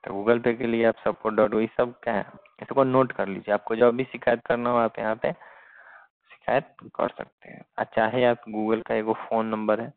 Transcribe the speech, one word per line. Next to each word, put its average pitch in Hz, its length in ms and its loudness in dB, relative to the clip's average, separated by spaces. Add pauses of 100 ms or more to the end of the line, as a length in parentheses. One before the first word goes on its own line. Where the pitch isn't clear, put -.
तो 95 100 -10
Google 113 320 0
Pay 117 120 0
के 117 100 -4
लिए 113 180 2
आप 113 180 0
support 107 340 -2
dot, 107 180 4
ये 110 120 2 (100)
सब 123 160 0 (100)
क्या 117 100 -2
है, 101 120 -2 (360)
इसको 127 220 0
नोट 131 280 2
कर 98 160 -4
लीजिए। 95 260 -4
आपको 113 220 -2
जब 117 200 6
भी 131 80 -2
शिकायत 120 420 -2
करना 120 240 -2
हो, 123 80 2
आप 113 220 0
यहाँ 110 160 -2
पे - 160 -2
शिकायत - 1400 -8 (220)
कर - 140 0
सकते - 400 -16
हैं। - 120 -20 (180)
और 110 60 -2 (100)
चाहे 113 300 2
आप 120 240 2
Google 110 380 0
का 113 80 -2
एगो 110 240 0
फ़ोन 113 280 -2
नंबर 107 340 0
है 131 160 -10